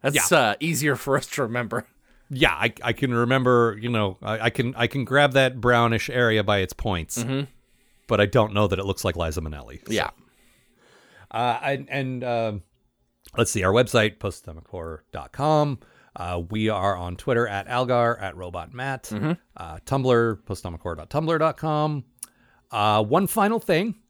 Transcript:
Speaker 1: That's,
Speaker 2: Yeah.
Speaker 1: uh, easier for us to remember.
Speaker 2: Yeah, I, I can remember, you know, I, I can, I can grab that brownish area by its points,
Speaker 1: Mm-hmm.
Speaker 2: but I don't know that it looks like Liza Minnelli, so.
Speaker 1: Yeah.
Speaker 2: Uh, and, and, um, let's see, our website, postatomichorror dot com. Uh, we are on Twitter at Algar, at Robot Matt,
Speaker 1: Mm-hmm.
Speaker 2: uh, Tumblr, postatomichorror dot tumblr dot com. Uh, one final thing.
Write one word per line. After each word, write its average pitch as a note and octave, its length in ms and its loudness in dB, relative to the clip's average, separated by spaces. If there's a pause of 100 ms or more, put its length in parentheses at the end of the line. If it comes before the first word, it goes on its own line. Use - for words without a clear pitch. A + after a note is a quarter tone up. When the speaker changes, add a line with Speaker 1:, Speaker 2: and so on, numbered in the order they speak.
Speaker 1:
That's, C#3 320 0
Speaker 2:
Yeah. E3 60 6
Speaker 1:
uh, A2 220 4
easier D3+ 360 0
for C3+ 200 0
us C3 100 -2
to - 160 -4
remember. A#2 440 -4 (440)
Speaker 2:
Yeah, C3+ 240 2
I, F#2 180 0 (100)
I A#2+ 100 -2
can B2+ 200 -2
remember, A#2+ 680 4
you A#2+ 100 -4
know, G#2 320 0
I, A2 240 -2
I A#2+ 40 2
can, B2+ 260 -2
I A#2 100 0
can C3+ 180 -2
grab C#3 280 2
that C3 280 2
brownish A#2 480 4
area A#2 340 2
by G2+ 160 2
its F#2 140 -2
points, F2+ 500 -4
Speaker 1:
Mm-hmm. C3+ 200 -4 (640)
Speaker 2:
but G#2+ 140 2
I G#2 60 6
don't G#2 280 2
know G#2 140 4
that F2+ 100 0
it G2 80 -4
looks F#2+ 180 -4
like F2 120 -2
Liza E2 240 -4
Minnelli, D2+ 460 -12
so. - 60 -6
Speaker 1:
Yeah. G#2 180 -2 (1200)
Speaker 2:
Uh, A#2+ 320 0
and, C#3 280 -4
and, C3 340 -4
um, A2+ 380 -2 (760)
let's A#2 140 4
see, G2+ 140 0
our F#2 80 6
website, A2 460 4
postatomichorror E2 800 -10 (120)
dot C#2 200 -12
com. D3 460 2 (380)
Uh, F2 340 -4
we G#2+ 180 0
are G2 280 0
on F2 200 -6
Twitter A#2+ 300 0
at G2 220 -4
Algar, A#2+ 520 2
at F#2+ 160 -8
Robot F2 380 -10
Matt, C3 300 -8
Speaker 1:
Mm-hmm. G#2+ 280 -4 (240)
Speaker 2:
uh, E2 300 -14
Tumblr, B2 560 2
postatomichorror E2+ 540 -8
dot D#2+ 140 -16
tumblr D#3+ 280 0
dot D#3+ 180 0
com. D3+ 480 -2 (680)
Uh, G#2+ 320 4
one D#3+ 240 2
final G#3+ 320 2
thing. F#3+ 340 0 (160)